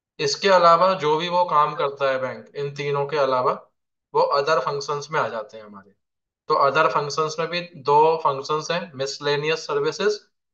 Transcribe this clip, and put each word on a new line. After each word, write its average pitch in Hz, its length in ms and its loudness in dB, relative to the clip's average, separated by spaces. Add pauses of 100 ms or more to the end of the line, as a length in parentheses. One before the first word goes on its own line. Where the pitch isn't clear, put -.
(180)
इसके 208 300 -2
अलावा 175 460 6
जो 151 220 0
भी 170 120 -4
वो 180 160 2
काम 151 300 2
करता 139 360 -2
है 131 100 -2
bank, 117 360 -8
इन 143 180 -6
तीनों 143 320 -4
के 147 100 -6
अलावा 135 540 0 (440)
वो 147 60 2
अदर 156 380 2
functions 143 520 -6
में 156 100 -2
आ 117 80 -2
जाते 113 280 -10
हैं 110 80 -18
हमारे। 101 280 -20 (560)
तो 156 60 2
other 156 360 4
functions 151 480 -2
में 165 100 -4
भी 175 120 -4
दो 151 560 2
functions 151 540 -4
हैं, 175 240 -4
miscellaneous 147 720 -4
services 156 540 -2 (340)